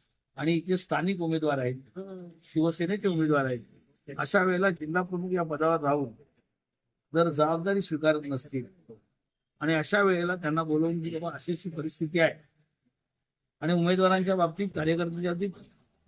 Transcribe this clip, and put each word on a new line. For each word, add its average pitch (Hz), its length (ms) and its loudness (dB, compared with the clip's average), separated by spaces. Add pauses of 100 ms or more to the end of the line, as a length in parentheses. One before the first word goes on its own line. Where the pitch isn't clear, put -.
(360)
आणि 151 180 0
इथे 180 220 0
स्थानिक 175 440 -2
उमेदवार 156 380 0
आहेत, 127 400 -6 (460)
शिवसेनेचे 170 640 0
उमेदवार 151 360 2
आहेत, 123 160 -2 (580)
अशा 185 240 2
वेळेला 185 280 2
जिल्हा 165 320 -2
प्रमुख 180 280 -4
या 180 120 0
पदावर 160 380 0
राहून 143 320 0 (1040)
जर 170 160 4
जबाबदारी 165 500 0
स्वीकारत 156 440 0
नसतील 135 400 -6 (960)
आणि 160 140 0
अशा 160 280 2
वेळेला 180 340 2
त्यांना 160 260 -2
बोलवून 160 400 0
की, 165 80 -6
"बाबा, 165 240 -6
अशी 156 180 -6
अशी 170 180 -8
परिस्थिती 160 500 -2
आहे" 151 140 4 (1300)
आणि 156 120 0
उमेदवारांच्या 185 640 4
बाबतीत, 175 380 0
कार्यकर्त्यांच्या 170 580 0
बाबतीत 185 180 -4 (580)